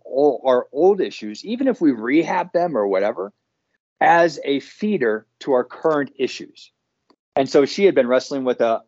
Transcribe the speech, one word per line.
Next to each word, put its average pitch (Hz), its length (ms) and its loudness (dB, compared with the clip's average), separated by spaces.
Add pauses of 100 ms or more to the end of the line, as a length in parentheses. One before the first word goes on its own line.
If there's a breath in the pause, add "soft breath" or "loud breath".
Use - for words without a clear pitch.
all 135 420 0
our 123 280 2
old 185 260 2
issues, 107 460 -8
even 247 240 -2
if 220 100 -4
we 147 120 4
rehab 160 600 -2
them 170 240 -2
or 104 100 0
whatever, 101 460 -2 (720)
as 165 420 4
a 139 160 -2
feeder 131 640 -4 (140)
to 139 140 -2
our 123 100 2
current 143 540 -2
issues. - 560 -8 (600)
And 135 160 -2
so 143 160 4
she 196 200 -2
had 170 100 4
been 127 120 2
wrestling 131 360 -2
with 123 160 -2
a 113 280 0